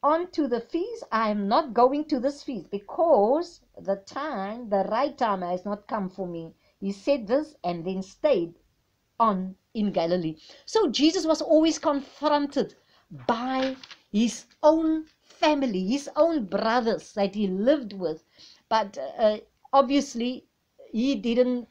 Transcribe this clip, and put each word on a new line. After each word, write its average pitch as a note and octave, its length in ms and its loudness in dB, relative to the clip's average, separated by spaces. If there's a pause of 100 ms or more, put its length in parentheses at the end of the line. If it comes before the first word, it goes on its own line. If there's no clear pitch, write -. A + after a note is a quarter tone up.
on E4 300 2
to D4 140 0
the A#3+ 140 -2 (120)
feast. G#4+ 380 -6
I A3 200 0
am G#3 180 -2
not C4+ 240 0
going C4+ 380 2
to C4+ 100 0
this C#4 220 -4
feast B3+ 280 -10
because D#4+ 800 2 (400)
the G3 80 -2
time, A#3 720 -10
the G3 160 0 (120)
right C#4 200 -2
time G#3 240 0 (120)
has F#3 120 -4
not G#3 240 -8
come G3+ 280 -4
for F#3+ 100 -6 (100)
me. E3 160 -12 (260)
He G3 140 -6
said A#3+ 340 -2
this C#4 280 -2 (100)
and F3 220 -4
then F#3+ 160 -4
stayed F3+ 520 -2 (640)
on G#3+ 200 2 (340)
in G#3 200 -2
Galilee. E3+ 440 0 (300)
So G#4 220 2 (120)
Jesus D#4+ 320 2
was D4+ 80 0
always D#4 380 4
confronted C#4+ 960 -2 (520)
by C4 500 -2 (360)
his G#3+ 320 0 (180)
own D#4+ 440 4 (160)
family, C#4 600 0 (120)
his C#4+ 220 -6
own D#4 280 2 (140)
brothers A3 560 0
that G3+ 200 -2
he G#3 140 0
lived A3 460 2
with. E3 240 -6 (500)
But, A3 300 -2 (200)
uh, G#3+ 200 2 (340)
obviously, C4 600 2 (600)
he B3+ 220 0 (140)
didn't B3 420 2